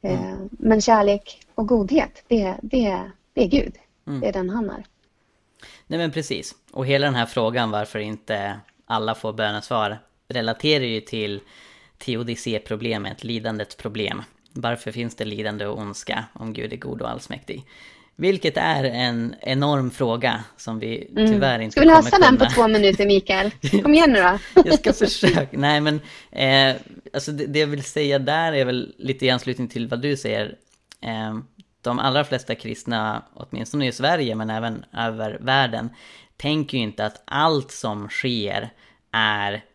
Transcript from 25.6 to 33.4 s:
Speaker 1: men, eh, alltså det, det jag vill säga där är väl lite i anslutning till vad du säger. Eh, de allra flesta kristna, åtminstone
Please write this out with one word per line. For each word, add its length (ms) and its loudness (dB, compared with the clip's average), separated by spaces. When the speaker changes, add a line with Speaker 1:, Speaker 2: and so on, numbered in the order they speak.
Speaker 1:
men, 200 0
eh, 440 4
alltså 180 -6
det, 140 -6
det 120 -2
jag 80 4
vill 180 -4
säga 340 0
där 340 0
är 120 2
väl 340 -4
lite 280 -2
i 40 4
anslutning 380 -2
till 200 -6
vad 140 -4
du 140 0
säger. 400 -4
Eh, 380 -8
de 160 -2
allra 260 0
flesta 300 -6
kristna, 680 -6
åtminstone 520 -6